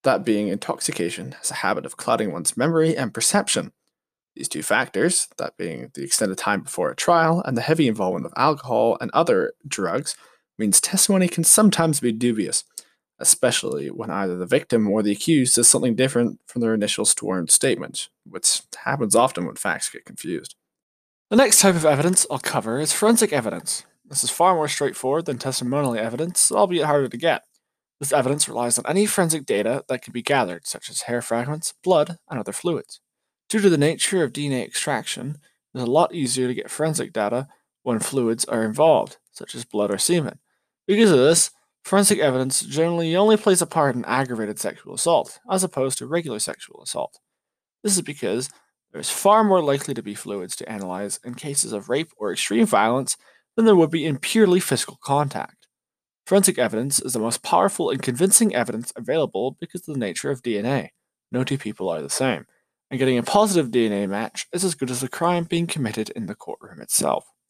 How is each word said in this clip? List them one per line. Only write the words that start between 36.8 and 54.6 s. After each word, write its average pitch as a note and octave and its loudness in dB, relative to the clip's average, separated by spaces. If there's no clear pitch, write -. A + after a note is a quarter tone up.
data A#2+ -2
when A#2 -2
fluids A#2 -2
are A#2 -2
involved, B2+ 2
such - -16
as A#2+ -12
blood G#2 -2
or G2 -2
semen. E3 0
Because G#3 6
of D3 8
this, D3+ 4
forensic F#3+ 4
evidence C3 0
generally E3 0
only G#3+ 6
plays F#3+ 2
a D#3+ -2
part C#3+ 2
in A#2+ -4
aggravated A2+ -2
sexual - -8
assault, - 0
as F#3 0
opposed C3+ -4
to - -10
regular D3 -4
sexual - -10
assault. - -10
This G3 0
is F3 0
because B2+ -4
there D2+ -12
is - -8
far G#3+ 4
more F#3+ 4
likely C#3 -2
to A#2 -8
be G#2 -8
fluids G2 -8
to - -12
analyze G2 -8
in B2 -12
cases C#3 -6
of G#2 -8
rape D3 -2
or G#2 -4
extreme G#3+ 0
violence A#2 2
than A3+ 2
there A3 8
would E3 6
be D#3+ -2
in D3 -2
purely F#3+ 4